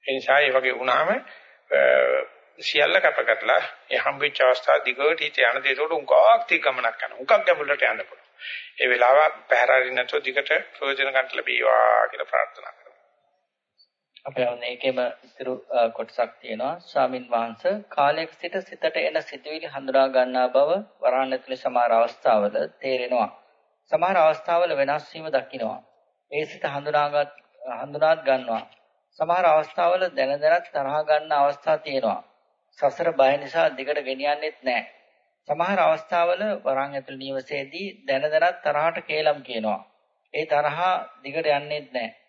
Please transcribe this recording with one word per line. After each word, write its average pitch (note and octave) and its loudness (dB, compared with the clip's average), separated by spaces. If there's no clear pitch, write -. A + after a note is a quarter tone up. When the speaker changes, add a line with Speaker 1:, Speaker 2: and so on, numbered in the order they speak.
Speaker 1:
ඒ C3+ -4
නිසා C3 2
ඒ C#3 2
වගේ C3 0
වුණාම, C3 0
අ, C#2 4
සියල්ල D#3+ 2
කැප D#3+ 0
කරලා A#2 0
ඒ B2+ -2
හම්බෙච්ච C#3 -2
අවස්ථාව C3 4
දිගට C#3 0
හිත D3+ -6
යන B2+ 2
දේ. C3+ 0
ඒකට D3+ -2
උංගාවක් E3 4
තිය E3 0
ගමනක් B2+ -2
යනවා. - -12
උංගක් C3 -2
ගැඹුරට D3 0
යන්න A2+ -2
පුළුවන්. - -20
ඒ C3 0
වෙලාව B2 4
පැහැර B2 4
හරින්න B2+ 2
නැතුව B2+ -2
දිගට C#3 -4
ප්‍රයෝජන C#3 -6
ගන්න C3 0
ලැබේවා A#1 2
කියලා B1 -10
ප්‍රාර්ථනා - -4
කරමු. - -20
Speaker 2:
අපේ B2+ -4
අවුනේ A#2+ -6
ඒකෙම B2+ -4
ඉතුරු, B2+ -12
අ, B2 -2
කොටසක් A#2 -6
තියෙනවා. B2 -8
ස්වාමින් B2+ -4
වහන්සේ, A#2 -2
කාලයක D3+ 0
සිට - -12
සිතට E3+ -4
එන D#3 -2
සිතුවිලි D#3 -12
හඳුනා C3+ 2
ගන්නා B2+ 2
බව C#3 4
වරහන් C3 0
ඇතුලේ B2+ -6
සමහර B2 0
අවස්ථාවල A2+ 2
තේරෙනවා. B2 -2
සමහර F3+ 2
අවස්ථාවල E3 2
වෙනස් C#3+ -2
වීම D#3+ -14
දකිනවා. A#2+ -4
ඒ D3 -4
සිත - -14
හඳුනාගත්, D3 -2
හඳුනාත් D3 0
ගන්නවා. B2+ -2
සමහර F3 0
අවස්ථාවල E3+ 2
දැන C3+ -2
දැනත් D#3+ 2
තරහ C#3+ -4
ගන්න D3+ 0
අවස්ථා C#3+ 2
තියෙනවා. C3 -4
සසර - 0
බය C3+ 4
නිසා D#3 -2
දිගට C3+ -6
ගෙනියන්නෙත් C#3 -4
නෑ. B2 -4
සමහර F3 0
අවස්ථාවල E3+ 0
වරන් C3+ -2
ඇතුළු C3+ -12
නිවසේදී C#3 -8
දැන C3+ -2
දැනත් E3 0
තරහට D3+ -2
කේලම් D3+ -2
කියනවා. A2 -4
ඒ D#3 -4
තරහ D3+ -2
දිගට D3+ -6
යන්නේත් D3 -2
නැහැ. A#2 -8